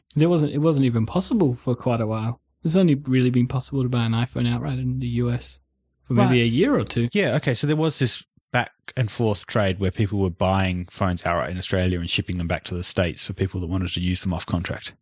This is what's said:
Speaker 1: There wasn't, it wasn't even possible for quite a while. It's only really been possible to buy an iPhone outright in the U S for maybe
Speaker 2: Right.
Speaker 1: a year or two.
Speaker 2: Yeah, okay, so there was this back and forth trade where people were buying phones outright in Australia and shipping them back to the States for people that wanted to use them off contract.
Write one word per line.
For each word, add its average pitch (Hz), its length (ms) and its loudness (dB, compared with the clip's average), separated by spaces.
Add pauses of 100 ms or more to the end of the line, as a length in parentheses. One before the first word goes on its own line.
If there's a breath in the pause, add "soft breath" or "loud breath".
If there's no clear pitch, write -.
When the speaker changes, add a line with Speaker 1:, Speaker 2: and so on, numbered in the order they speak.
(160)
Speaker 1:
There 156 120 4
wasn't, 160 240 2
it 139 60 -2
wasn't 147 280 2
even 117 200 2
possible 185 480 0
for 123 200 -2
quite 117 260 -2
a 110 60 -2
while. 110 340 -4 (240)
It's 165 120 0
only 180 180 6
really 127 360 2
been 123 180 2
possible 131 340 -2
to 123 60 0
buy 120 160 0
an 117 80 0
iPhone 120 360 0
outright 127 300 -2
in 127 220 -4
the 123 80 -4
U 120 220 0
S - 300 -6 (420)
for - 120 -4
maybe 120 140 6
Speaker 2:
Right. 123 140 6
Speaker 1:
a 117 40 4
year 175 320 2
or 113 60 0
two. 120 280 0
Speaker 2:
Yeah, 170 240 0
okay, 143 180 0
so 143 120 0
there 151 100 2
was 156 220 0
this - 260 0 (280)
back 123 200 0 (240)
and 117 140 0
forth 110 360 -2
trade 95 320 0
where 92 140 0
people 104 260 -2
were 95 120 2
buying 92 560 0
phones 90 380 -2
outright 82 260 0
in 90 80 -6
Australia 90 420 0
and 85 100 -4
shipping - 280 -2
them 85 100 -4
back 87 160 -2
to - 100 -8
the 87 100 -6
States 87 400 -2
for - 80 -10
people 90 280 -4
that 90 80 -6
wanted 92 240 -2
to 85 80 -4
use 90 220 0
them 92 120 -2
off 78 100 -6
contract. - 580 -4